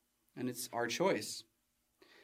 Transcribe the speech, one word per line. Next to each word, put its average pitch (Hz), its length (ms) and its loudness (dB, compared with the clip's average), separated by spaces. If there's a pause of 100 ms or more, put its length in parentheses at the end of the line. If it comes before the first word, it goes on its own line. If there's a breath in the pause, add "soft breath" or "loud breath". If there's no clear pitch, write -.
(340)
and 127 140 -2
it's - 240 -6
our 120 160 2
choice. 139 560 2 (800 soft breath)